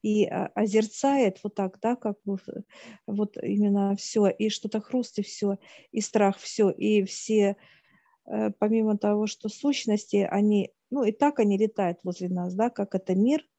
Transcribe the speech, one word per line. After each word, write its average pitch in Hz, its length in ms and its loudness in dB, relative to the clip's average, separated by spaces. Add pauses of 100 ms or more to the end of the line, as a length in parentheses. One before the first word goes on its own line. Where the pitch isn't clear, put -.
и, 214 220 2
э, - 300 -4
озерцает 220 880 2
вот 208 120 -6
так, 190 260 -4
да, 240 160 0
как 208 280 -6
бы, 196 120 -2 (100)
э, - 40 -14 (560)
вот 208 360 -4
именно 202 540 2
всё, 208 300 2
и 214 220 0
что-то 214 320 -6
хруст, - 380 -4
и 202 40 -4
всё, 202 340 -4 (340)
и 220 100 -4
страх, 202 380 2
всё, - 320 0
и 208 340 2
все, 202 520 0 (680)
э, 214 320 -2
помимо 214 380 2
того, 208 300 0
что - 220 -8
сущности, 208 840 -2
они, 208 400 2 (200)
ну, 262 140 -2
и 214 80 2
так 285 260 0
они 202 180 4
летают 202 460 0
возле 180 260 -6
нас, 180 260 -4
да, 220 160 0
как 202 240 -6
это 190 200 -2
мир 254 300 2 (140)